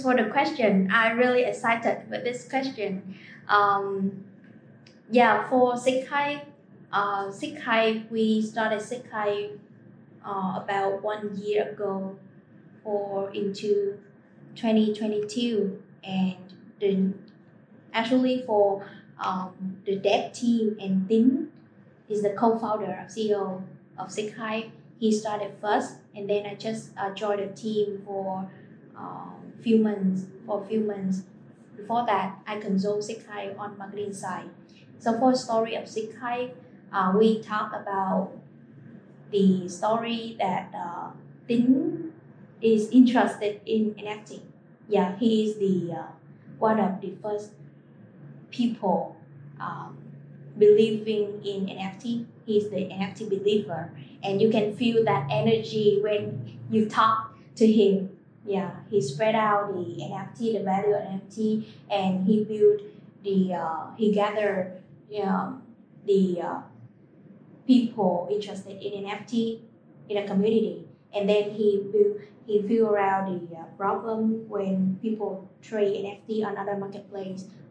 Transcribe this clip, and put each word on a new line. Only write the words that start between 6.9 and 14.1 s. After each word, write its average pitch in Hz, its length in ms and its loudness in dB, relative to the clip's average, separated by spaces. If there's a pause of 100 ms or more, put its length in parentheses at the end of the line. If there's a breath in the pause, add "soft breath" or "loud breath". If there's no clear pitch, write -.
uh, 196 380 -2
Sig 294 300 -10
Hype, 226 500 0
we 220 320 2
started 220 400 -2
Sig 247 280 -10
Hype, 208 480 -4 (680)
uh, 190 360 -4
about 196 400 -2
one 208 380 -4
year 208 320 0
ago, 196 440 -6 (640)
for 202 500 -4
into 202 640 0 (580)